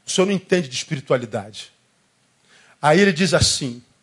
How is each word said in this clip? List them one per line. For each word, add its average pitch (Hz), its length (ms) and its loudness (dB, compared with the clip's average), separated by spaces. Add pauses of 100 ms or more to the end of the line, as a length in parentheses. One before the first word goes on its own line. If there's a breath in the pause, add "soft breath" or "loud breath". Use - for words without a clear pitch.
O - 40 -12
senhor 185 160 0
não 202 60 -2
entende 180 360 -2
de 127 60 -14
espiritualidade." 120 960 -6 (1120 soft breath)
Aí 151 180 4
ele 196 140 6
diz 175 220 0
assim, 127 480 0 (200)